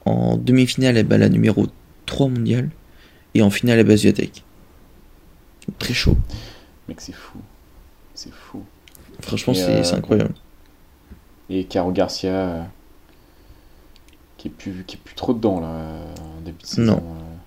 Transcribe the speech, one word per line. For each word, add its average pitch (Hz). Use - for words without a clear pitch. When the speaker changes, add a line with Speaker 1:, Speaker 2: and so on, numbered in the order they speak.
Speaker 1:
En 117
demi-finale, 123
elle 107
bat 110
la 104
numéro 110
trois -
mondial. 120
Et 110
en 104
finale, 117
elle 110
bat 107
Swiatek. -
Très -
chaud. -
Speaker 2:
Mec, -
c'est -
fou. -
C'est -
fou. -
Speaker 1:
Franchement, 123
Speaker 2:
Et, -
Speaker 1:
c'est, 92
Speaker 2:
euh, 107
Speaker 1:
c'est -
incroyable. 107
Speaker 2:
et 92
Caro 92
Garcia, 92
euh, 90
qui -
est -
plus, 92
qui -
est -
plus -
trop -
dedans, 110
là, 82
euh, 80
en -
début 87
de -
Speaker 1:
Non. 113
Speaker 2:
saison, -
euh. 82